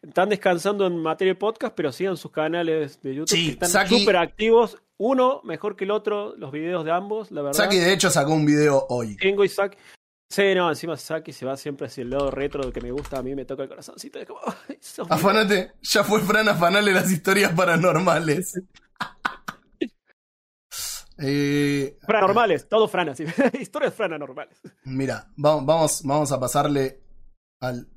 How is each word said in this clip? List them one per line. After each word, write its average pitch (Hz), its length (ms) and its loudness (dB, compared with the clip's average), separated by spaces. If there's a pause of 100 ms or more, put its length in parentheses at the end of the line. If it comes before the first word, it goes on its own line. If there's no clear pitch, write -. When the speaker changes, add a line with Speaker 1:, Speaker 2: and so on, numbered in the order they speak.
Speaker 1:
están - 280 0
descansando 196 580 0
en 175 120 0
materia 160 360 0
de 180 40 -10
podcast, 220 380 -4
pero 156 160 -2
sigan 185 240 -4
sus - 160 -14
canales 160 720 -2
de 135 120 -8
YouTube, 151 140 -6
Speaker 2:
Sí, 170 180 2
Speaker 1:
que 147 60 -2
están 175 180 -4
Speaker 2:
Saki 202 300 4
Speaker 1:
súper 202 160 4
activos. 220 600 2 (220)
Uno 254 460 2
mejor 202 320 -8
que 196 80 -6
el 196 80 -2
otro, 208 440 -4
los 143 160 -12
videos 160 320 -4
de 160 60 -2
ambos, 202 400 -2
la 151 120 -6
verdad. 143 140 -4
Speaker 2:
Saki, 196 220 2
de 175 140 4
hecho, 190 180 2
sacó 151 240 2
un 151 100 2
video 147 440 4
hoy. 113 280 -4
Speaker 1:
Kengo 196 280 2
y 190 40 2
Saki. 196 300 -2 (500)
Sí, 196 260 2
no, 180 140 2
encima 160 280 -4
Saki 156 360 -10
se - 140 -12
va 135 100 -4
siempre 139 300 -10
hacia 123 160 -12
el 120 80 -8
lado 139 200 0
retro 135 420 -4
que - 80 -8
me 120 100 -10
gusta, 139 280 -8
a 127 40 -8
mí 131 120 -6
me 135 100 -8
toca 139 180 -8
el 135 60 -8
corazoncito. - 500 -18
Es - 80 -14
como, - 160 -18
<laughs> - 260 -10
"Ay, - 120 -14
sos - 280 -14
muy 160 80 0
Speaker 2:
Afanate, 202 560 2 (100)
ya - 220 2
fue 208 160 2
Fran, 214 280 2
afanale 190 440 4
las 185 180 2
historias 190 420 2
paranormales". 170 1120 2
<laughs> - 40 -20 (2500)
Eh, 143 800 0
Speaker 1:
Franormales, 202 640 2
todo 214 200 2
Fran 175 220 -2
así. 143 140 -10 (180)
<laughs> 269 180 2
Historias 277 340 -4
frananormales. 147 640 -8 (260)
Speaker 2:
Mira, 131 520 -6
va-, 151 260 2
vamos, 156 400 2
vamos 143 300 0
a 127 80 -2
pasarle 139 600 0 (600)
al 123 260 -8 (100)